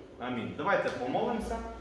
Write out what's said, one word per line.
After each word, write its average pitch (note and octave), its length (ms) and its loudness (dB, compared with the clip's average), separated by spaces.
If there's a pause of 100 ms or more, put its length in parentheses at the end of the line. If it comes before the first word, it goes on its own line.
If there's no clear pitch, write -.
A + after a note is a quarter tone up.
(180)
Амінь. A#2+ 380 -2
Давайте F3 320 4
помолимося. A3+ 720 0 (220)